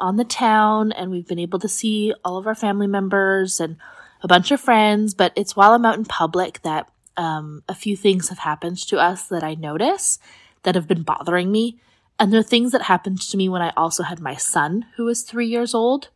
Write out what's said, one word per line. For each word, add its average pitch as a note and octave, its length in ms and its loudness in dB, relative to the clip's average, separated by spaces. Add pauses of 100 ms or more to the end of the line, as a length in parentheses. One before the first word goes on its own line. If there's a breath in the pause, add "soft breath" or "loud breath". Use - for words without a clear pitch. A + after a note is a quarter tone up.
on F#3+ 160 -2
the A#3+ 80 2
town, G#3+ 640 2
and F#3 200 -8
we've F3 180 -8
been F3 100 -4
able F3 200 -4
to G3 100 -4
see G#3+ 440 -2 (120)
all F3+ 100 -4
of F#3+ 100 -8
our A3 100 -2
family G3+ 320 -2
members F#3+ 720 0
and D#3+ 160 -8 (440 loud breath)
a F#3+ 60 -6
bunch F3+ 240 6
of C#4+ 80 2
friends. G#3+ 540 4
But F#3 240 2
it's - 180 -4
while G3+ 160 10
I'm A#3+ 140 6
out A3 120 2
in A3 60 -6
public - 600 -2
that, D#3 260 -4 (260)
um, D#3 540 -6
a F#3+ 60 -8
few G#3 200 -4
things F#3+ 320 2
have F#3 120 -10
happened E3+ 480 -6
to G3 100 -2
us F3 300 0
that E3 180 -6
I D#3 80 -6
notice D#3+ 640 -4 (440 soft breath)
that F3+ 120 2
have E3 140 -2
been E3 140 0
bothering F3 500 -2
me. A3+ 260 -2 (400 soft breath)
And G#3 140 2
they're A3 100 6
things A#3+ 300 2
that C4 80 2
happened F#3+ 400 0
to - 160 -6
me F#3+ 100 0
when F#3 140 -2
I E3+ 160 -2
also E3 260 0
had E3 160 -8
my C3+ 160 -8
son, E3+ 520 -2 (100)
who A#3 80 -4
was A#3 160 -2
three A#3 260 -4
years A#3 260 -2
old. B3 420 0